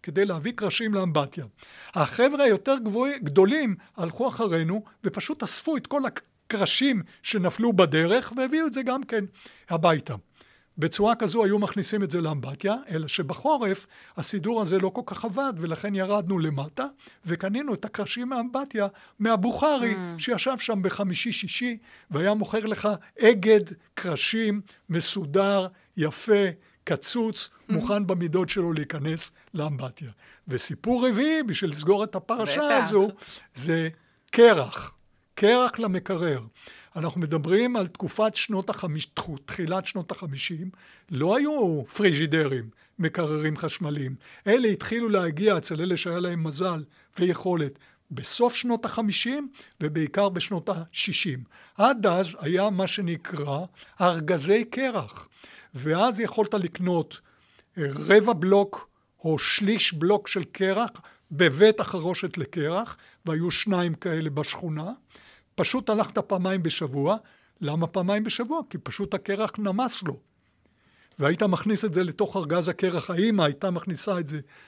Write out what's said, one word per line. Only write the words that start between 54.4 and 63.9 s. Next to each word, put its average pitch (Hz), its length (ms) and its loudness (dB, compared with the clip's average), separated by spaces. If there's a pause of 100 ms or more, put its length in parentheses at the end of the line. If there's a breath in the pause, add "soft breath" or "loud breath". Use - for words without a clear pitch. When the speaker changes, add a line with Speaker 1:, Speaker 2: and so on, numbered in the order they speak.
Speaker 1:
קרח, 240 640 -6 (460 loud breath)
ואז 175 460 0
יכולת 220 340 0
לקנות, 175 680 -2 (580 soft breath)
אה, 170 60 -4 (120)
רבע 196 380 6
בלוק 196 560 2 (340)
או 160 160 0
שליש - 540 2
בלוק 190 340 2
של 190 160 -2
קרח 196 460 0 (420 loud breath)
בבית 175 480 6
החרושת 175 580 -4
לקרח, 165 600 -4 (280 soft breath)
והיו 165 260 0
שניים 175 420 0